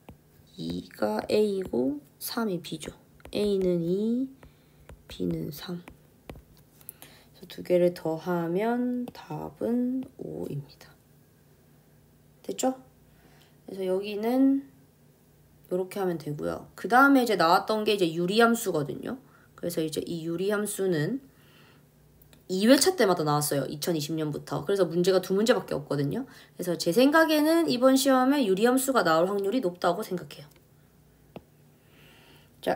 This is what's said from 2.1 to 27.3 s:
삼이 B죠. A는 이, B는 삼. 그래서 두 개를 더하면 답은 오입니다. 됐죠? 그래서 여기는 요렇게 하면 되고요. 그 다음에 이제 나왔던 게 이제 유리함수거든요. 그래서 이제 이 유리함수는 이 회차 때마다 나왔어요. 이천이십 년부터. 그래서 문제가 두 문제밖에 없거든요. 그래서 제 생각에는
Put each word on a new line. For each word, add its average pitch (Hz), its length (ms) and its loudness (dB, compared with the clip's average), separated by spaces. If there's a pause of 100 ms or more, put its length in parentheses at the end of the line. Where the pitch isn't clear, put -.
삼이 202 440 -4
B죠. - 280 -10 (420)
A는 190 480 0
이, 220 480 0 (760)
B는 165 440 -4
삼. 175 300 -12 (1500)
그래서 - 160 -20
두 - 160 -14
개를 175 300 4
더하면 185 1200 -2
답은 240 920 -4 (140)
오입니다. - 720 -10 (1500)
됐죠? 262 320 -2 (880)
그래서 190 200 -8
여기는 220 840 0 (1040)
요렇게 185 280 -4
하면 180 180 -2
되고요. 147 580 -8
그 - 120 -8
다음에 269 340 6
이제 226 140 2
나왔던 196 480 4
게 214 100 2
이제 180 200 0
유리함수거든요. 185 1080 0 (360)
그래서 175 260 -4
이제 156 240 -4
이 165 200 -6
유리함수는 190 960 -2 (1300)
이 190 200 0
회차 320 280 6
때마다 175 280 2
나왔어요. 147 420 0
이천이십 160 500 -4
년부터. 151 500 -6
그래서 196 200 2
문제가 175 360 2
두 185 140 -2
문제밖에 208 400 0
없거든요. 151 500 -4 (320)
그래서 180 200 -4
제 170 140 -2
생각에는 302 760 4